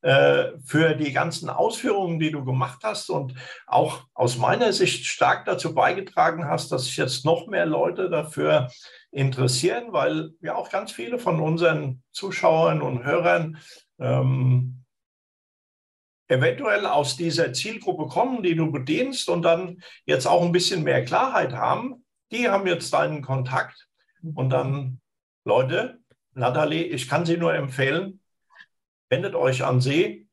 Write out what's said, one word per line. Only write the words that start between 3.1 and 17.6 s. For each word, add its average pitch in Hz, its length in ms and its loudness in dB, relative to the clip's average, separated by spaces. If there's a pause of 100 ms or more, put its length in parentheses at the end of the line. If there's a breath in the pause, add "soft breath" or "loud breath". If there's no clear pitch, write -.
auch - 380 0 (100)
aus 123 240 0
meiner 196 360 2
Sicht - 320 0
stark - 400 0
dazu - 280 -4
beigetragen 165 720 0
hast, 160 260 -4
dass 135 140 -2
sich - 120 -6
jetzt 139 280 -2
noch 202 220 2
mehr 180 180 0
Leute 170 440 0
dafür 151 600 0 (420 loud breath)
interessieren, 139 840 0
weil 156 480 0
ja 151 140 -6
auch - 140 -6
ganz 208 220 -4
viele 240 280 -8
von 165 200 0
unseren 156 720 0
Zuschauern 160 720 2
und 131 220 -4
Hörern, 160 540 0 (400 loud breath)
ähm, 127 840 0 (1400)
eventuell 202 580 2
aus 139 300 0
dieser 160 380 0
Zielgruppe 202 540 -4